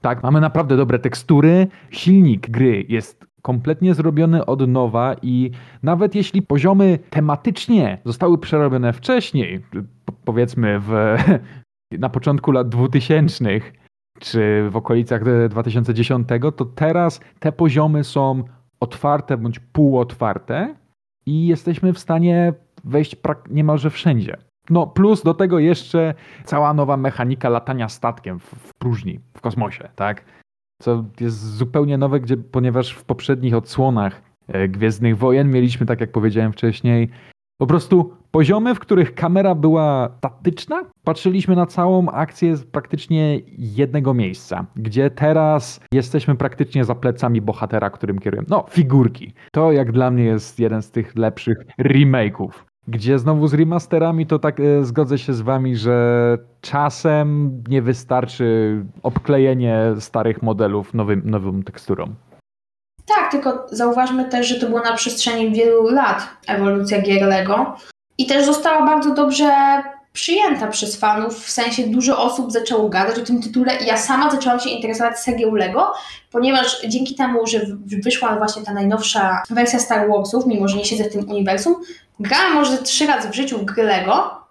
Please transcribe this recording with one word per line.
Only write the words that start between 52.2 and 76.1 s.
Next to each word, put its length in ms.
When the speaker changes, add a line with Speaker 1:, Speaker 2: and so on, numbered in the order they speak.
Speaker 1:
Gdzie 300
znowu 300
z 60
remasterami 720
to 120
tak, 220
e, 240
zgodzę 340
się 140
z 80
wami, 360
że 600
czasem 880
nie 140
wystarczy 960
obklejenie 760
starych 440
modelów 520
nowym, 300
nową 380
teksturą. 520
Speaker 2:
Tak, 140
tylko 400
zauważmy 540
też, 220
że 140
to 60
było 140
na 120
przestrzeni 600
wielu 380
lat 380
ewolucja 560
gier 200
Lego 540
i 80
też 200
została 400
bardzo 280
dobrze 680
przyjęta 540
przez 300
fanów, 480
w 60
sensie 360
dużo 360
osób 300
zaczęło 360
gadać 300
o 60
tym 180
tytule 340
i 100
ja 100
sama 340
zaczęłam 300
się 100
interesować 480
serią 360
Lego, 380